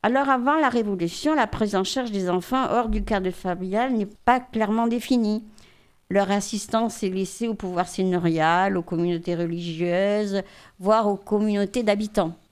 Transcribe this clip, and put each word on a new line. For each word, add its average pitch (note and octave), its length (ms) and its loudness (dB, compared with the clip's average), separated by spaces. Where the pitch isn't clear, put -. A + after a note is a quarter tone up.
Alors C4+ 260 2
avant C4+ 300 2
la C#4+ 100 4
Révolution, G#3 640 0
la B3+ 140 2
prise G#3 280 -2
en F#3+ 80 2
charge A#3+ 280 -4
des F#3+ 180 -2
enfants G#3 400 0
hors A#3 180 2
du G#3+ 160 -2
cadre F#3+ 280 -2
familial F#3+ 640 -2
n'est G#3 120 0
pas B3 340 0
clairement A3 460 0
définie. A3+ 580 0
Leur G3 180 2
assistance A3 720 -2
est G3 80 0
laissée F#3+ 380 -4
au A3 80 -2
pouvoir F3+ 320 -4
seigneurial, F3+ 880 2
aux E3+ 60 -2
communautés E3+ 500 -2
religieuses, F3 1080 -2
voire G#3+ 280 4
aux G3+ 80 0
communautés G3+ 680 0
d'habitants. G#3 540 0